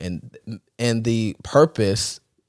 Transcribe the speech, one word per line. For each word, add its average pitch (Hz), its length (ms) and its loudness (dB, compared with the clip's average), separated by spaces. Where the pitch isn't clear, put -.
and, 90 340 -10
and 113 260 0
the 113 380 -2
purpose, 117 800 2